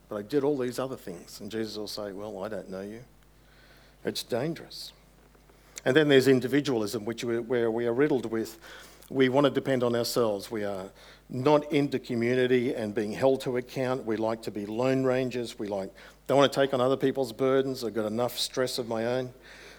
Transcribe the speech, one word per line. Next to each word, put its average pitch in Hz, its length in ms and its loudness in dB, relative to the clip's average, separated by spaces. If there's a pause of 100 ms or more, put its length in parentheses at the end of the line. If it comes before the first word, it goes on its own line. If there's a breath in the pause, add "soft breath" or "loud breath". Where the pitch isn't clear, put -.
but 107 80 -8
I 104 60 -6
did 135 220 -2
all 147 140 0
these 123 200 -4
other 131 180 -6
things. - 440 -14
And 104 100 -12
Jesus 110 260 -6
will 104 100 -8
say, 104 260 -8
"Well, 101 300 -10
I 104 60 -6
don't 95 200 -10
know 95 120 -10
you." 107 240 -12 (1000 soft breath)
It's - 180 -4
dangerous. - 720 -6 (920 loud breath)
And 131 120 4
then 151 120 6
there's 135 180 8
individualism, 123 800 2
which 113 180 -6
we, 117 160 -2
where 117 320 0
we 120 160 0
are 120 60 0
riddled 131 340 2
with, 110 320 -4 (500 loud breath)
we 131 200 4
want 139 160 4
to 135 60 4
depend 131 340 0
on 120 100 2
ourselves. 113 560 0
We 107 140 -4
are 98 260 -6 (380 loud breath)
not 147 440 2
into 143 280 2
community 127 760 2
and 107 180 -4
being 104 200 -2
held 131 300 2
to 123 140 -4
account. 127 480 -4
We 110 120 -2
like 110 260 -2
to - 80 -8
be 101 160 -6
lone 131 380 0
rangers. 127 560 -2
We 104 80 -4
like, 98 240 -6 (340 loud breath)
don't 135 120 4
want 139 140 8
to 139 80 0
take 139 140 2
on 123 60 2
other 131 160 2
people's 131 360 -2
burdens. 131 520 0
I've 107 100 -4
got 110 120 -2
enough 117 300 -2
stress - 420 -4
of 117 100 -4
my 113 180 -2
own. 127 260 -2 (460 loud breath)